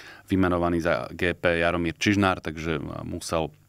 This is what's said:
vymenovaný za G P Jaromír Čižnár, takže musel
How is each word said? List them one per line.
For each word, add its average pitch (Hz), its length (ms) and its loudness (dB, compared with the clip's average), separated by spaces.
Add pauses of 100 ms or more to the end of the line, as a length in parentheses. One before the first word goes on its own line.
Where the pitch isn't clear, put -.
(280)
vymenovaný 87 560 2
za 78 300 0
G 87 240 -2
P 85 260 2
Jaromír 85 320 0
Čižnár, 98 480 2
takže 80 380 -4 (260)
musel 82 460 -4 (160)